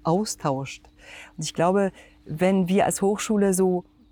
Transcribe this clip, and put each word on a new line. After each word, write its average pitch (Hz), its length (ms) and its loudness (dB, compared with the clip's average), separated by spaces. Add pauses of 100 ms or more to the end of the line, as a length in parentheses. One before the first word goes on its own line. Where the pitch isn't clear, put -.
austauscht. 151 840 -2 (520)
Und 160 60 -8
ich 151 100 -8
glaube, 185 380 2 (340)
wenn 180 420 2
wir 185 180 4
als - 160 -2
Hochschule 202 520 0
so 180 300 0 (280)